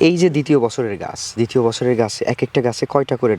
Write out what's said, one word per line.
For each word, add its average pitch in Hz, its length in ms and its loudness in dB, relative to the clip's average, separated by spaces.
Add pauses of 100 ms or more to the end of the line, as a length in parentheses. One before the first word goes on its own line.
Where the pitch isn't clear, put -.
এই 175 140 2
যে 180 140 4
দ্বিতীয় 147 300 2
বছরের 110 380 -4
গাছ, - 160 -10 (180)
দ্বিতীয় 117 300 2
বছরের 123 340 0
গাছে 104 180 -4 (120)
এক - 140 -4
একটা - 200 0
গাছে 120 260 -2
কয়টা 139 300 0
করে 110 160 2